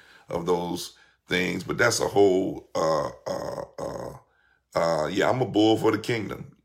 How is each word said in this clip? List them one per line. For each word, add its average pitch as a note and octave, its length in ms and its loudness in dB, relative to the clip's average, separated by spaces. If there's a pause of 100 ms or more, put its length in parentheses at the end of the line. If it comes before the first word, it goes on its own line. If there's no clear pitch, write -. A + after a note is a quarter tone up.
(300)
of F2 160 -6
those F2 480 -2 (340)
things. F2+ 360 -2
But - 140 -6
that's A#2+ 220 2
a - 80 0
whole, F#2+ 680 2
uh, D#2+ 340 0 (160)
uh, - 360 -6 (180)
uh, - 340 -10 (600)
uh, E2 320 2
yeah, E2+ 220 0
I'm B2+ 120 2
a B2 40 -2
bull G#2 320 4
for G#2+ 140 2
the G#2+ 60 2
kingdom. - 680 -6